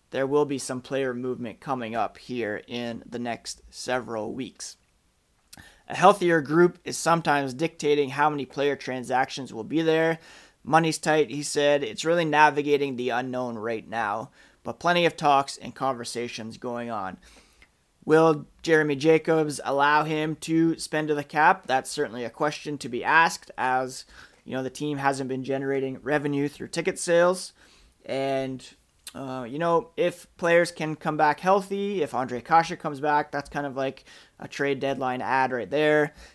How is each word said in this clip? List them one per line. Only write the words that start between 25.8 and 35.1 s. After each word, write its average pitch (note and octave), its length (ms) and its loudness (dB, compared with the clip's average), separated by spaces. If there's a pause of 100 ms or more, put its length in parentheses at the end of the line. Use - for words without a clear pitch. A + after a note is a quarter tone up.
revenue C#3+ 460 -2
through - 220 -10
ticket F3 280 -4
sales. F3+ 540 2 (540)
And, C3+ 600 -4 (480)
uh, C3 340 -10
you C#3 120 -8
know, E3+ 380 2
if F3 300 -2 (100)
players E3+ 340 4
can D#3 240 -6
come D#3 220 -4
back D3+ 240 2
healthy, G3 600 0
if C#3 120 -2
Ondrej A#2+ 320 -4
Kase E3 340 4
comes D3 220 -8
back, D3 320 0
that's C#3+ 160 -6
kind C#3+ 160 -6
of C3 100 -8
like C3+ 300 -6 (340)
a - 80 -14
trade C#3 320 -2
deadline C3 420 -2